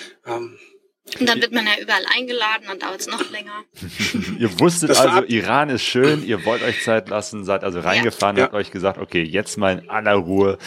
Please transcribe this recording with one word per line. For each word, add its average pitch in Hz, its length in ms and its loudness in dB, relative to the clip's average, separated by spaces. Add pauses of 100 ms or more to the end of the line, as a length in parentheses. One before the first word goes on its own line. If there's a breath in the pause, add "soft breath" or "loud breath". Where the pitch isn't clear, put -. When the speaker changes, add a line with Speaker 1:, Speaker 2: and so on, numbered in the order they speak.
(240 loud breath)
Speaker 1:
ähm, 120 320 -10 (600 loud breath)
Speaker 2:
Und 247 100 2
dann 233 140 2
wird 226 80 0
man 226 160 -2
ja 208 60 2 (100)
überall 208 220 -2 (100)
eingeladen, 220 540 -4
dann 190 100 -12
dauert's 190 300 -8
noch 220 240 -6
länger. 208 320 -14 (100)
Speaker 3:
<laughs> 90 640 -6
Ihr 98 220 0
wusstet 165 300 4
Speaker 1:
Das 135 80 6
war 131 80 8
Speaker 3:
also, 170 140 4
Speaker 1:
ab- - 80 -2
Speaker 3:
Iran 117 400 2
ist 127 140 -2
schön, 147 420 2
ihr 95 200 -2
wollt 117 180 0
euch 117 220 -2
Zeit 113 240 2
lassen, 104 360 -6
seid 95 200 0
also 90 140 -2
Speaker 2:
Ja. 82 60 -4
Speaker 3:
reingefahren, 101 520 2
Speaker 1:
Ja. 95 80 4
Speaker 3:
habt 92 100 -2
euch 101 160 -4
gesagt, 95 300 -2
okay, 87 240 -2
jetzt 92 340 -4
mal 95 220 2
in - 100 -18
aller 107 240 2
Ruhe 98 520 2